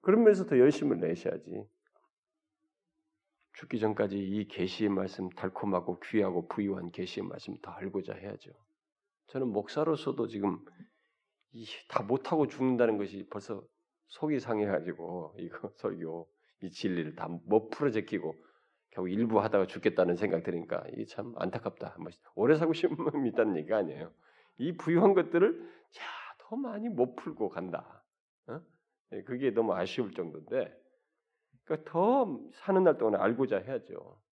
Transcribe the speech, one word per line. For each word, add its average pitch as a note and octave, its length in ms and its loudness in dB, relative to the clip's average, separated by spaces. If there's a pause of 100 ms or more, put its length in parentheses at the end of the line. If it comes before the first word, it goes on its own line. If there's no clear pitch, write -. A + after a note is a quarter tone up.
그런 A3 220 6
면에서 G3+ 220 8
더 C#3 120 4
열심을 C3 420 6
내셔야지. F2 640 -4 (1900)
죽기 - 260 -6
전까지 G#2 380 2
이 G2+ 300 -2
계시의 G2 420 -2
말씀, F#2+ 400 -2
달콤하고 F#2+ 720 -4
귀하고 F#2+ 460 0
부유한 F#2+ 440 -4
계시의 F#2+ 340 -6
말씀 - 360 -10
더 F#2 100 -14
알고자 F#2+ 420 -6
해야죠. G2 380 -12 (760)
저는 C3 200 -4
목사로서도 C3+ 800 0
지금 G2+ 320 0 (920)
이 A2+ 140 -16 (240)
다 - 140 0
못하고 C3+ 440 0
죽는다는 A#2+ 500 2
것이 F#2+ 320 -6
벌써 G2+ 340 -10 (440)
속이 D3+ 320 -4
상해가지고 F2 1000 -2
이거 - 340 -10
<laughs> - 20 -20
설교, E2+ 540 -6 (320)
이 F#2+ 80 -10
진리를 E2+ 460 -4
다 E2 120 -6
못 F2 420 0
풀어제끼고 G#2+ 680 -2 (600)
결국 F#2 120 -4
일부 G#2+ 320 2
하다가 G2+ 260 2
죽겠다는 F2 480 2
생각 F2+ 280 0
드니까 E2+ 480 -4
이게 - 140 -8
참 A2+ 320 -12
안타깝다. - 600 -6
뭐 E2+ 100 -10 (240)
오래 C3 220 6
살고 D#3+ 180 0
싶은 D#3 240 0
마음이 C#3+ 320 0
있다는 G#2+ 280 2
얘기가 E2 200 0
아니에요. E2 340 -4 (460)
이 C3 180 -4
부유한 E3+ 380 4
것들을 F3+ 580 2 (200)
자, - 120 -16 (360)
더 - 160 -12
많이 A#3 340 -6
못 B2 260 0
풀고 G#2+ 340 -4
간다. - 540 -8 (440)
어? C3 120 -10 (520)
예, G2+ 100 -8
그게 B2 300 -2
너무 G#2+ 240 2
아쉬울 F#2 380 -2
정도인데, E2 640 -6 (880)
그러니까 D#3 280 -8
더 G3 480 2 (140)
사는 F#3+ 300 4
날 D#3+ 140 8
동안에 G#2+ 200 2
알고자 A2 420 2
해야죠. G2 600 -10 (160)